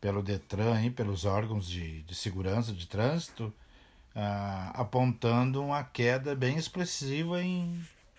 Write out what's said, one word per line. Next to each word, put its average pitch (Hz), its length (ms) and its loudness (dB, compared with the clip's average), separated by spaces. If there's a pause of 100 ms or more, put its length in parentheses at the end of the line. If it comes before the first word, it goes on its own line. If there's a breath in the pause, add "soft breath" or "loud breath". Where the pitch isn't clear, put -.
pelo 101 240 2
detran 104 600 2
e 120 60 2
pelos 101 360 -2
órgãos 104 420 0
de, 82 360 -6
de 85 120 -12
segurança 101 580 0
de 87 140 -8
trânsito, 117 680 -2 (600 soft breath)
ah, 101 580 -2
apontando 127 880 2
uma 143 220 -2
queda 131 520 2
bem 131 220 2
expressiva 165 840 -2
em, 175 440 -2 (340)